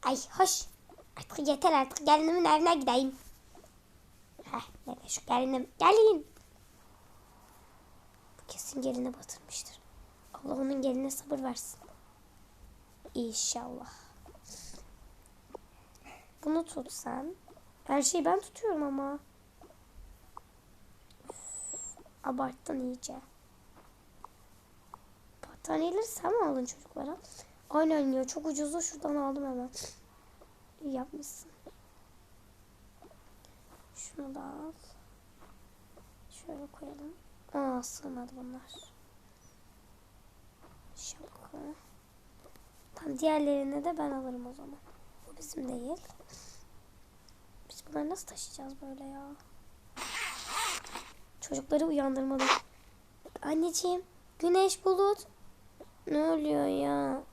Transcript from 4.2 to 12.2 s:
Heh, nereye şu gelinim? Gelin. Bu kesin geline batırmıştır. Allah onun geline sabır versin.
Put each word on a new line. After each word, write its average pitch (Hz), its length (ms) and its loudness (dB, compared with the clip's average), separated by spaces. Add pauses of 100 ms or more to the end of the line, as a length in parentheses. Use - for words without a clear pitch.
Heh, - 240 -8 (200)
nereye - 220 -12
şu - 180 -4
gelinim? 254 520 2
Gelin. 427 480 10 (2000)
Bu - 80 -20
kesin - 360 -8
geline 254 320 -2
batırmıştır. - 640 -12 (560)
Allah 269 200 -6
onun 269 280 0
geline 269 280 2
sabır 269 320 -4
versin. - 380 -6 (1300)